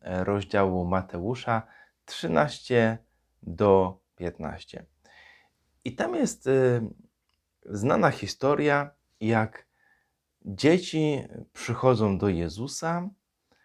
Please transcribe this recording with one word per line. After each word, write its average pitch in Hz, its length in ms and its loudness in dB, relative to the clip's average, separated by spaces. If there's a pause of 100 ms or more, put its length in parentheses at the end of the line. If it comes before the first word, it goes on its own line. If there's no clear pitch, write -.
rozdziału 95 840 -2
Mateusza, 95 760 -4 (420)
trzynaście 127 960 0 (440)
do 92 560 4 (180)
piętnaście. - 680 -10 (1000)
I - 100 -8
tam 359 200 -4
jest, 277 320 -2
y, 131 340 4 (880)
znana 135 440 2
historia, 143 800 0 (300)
jak 110 460 0 (800)
dzieci 151 800 0 (280)
przychodzą 110 680 2
do 101 100 0
Jezusa, 127 800 -4 (560)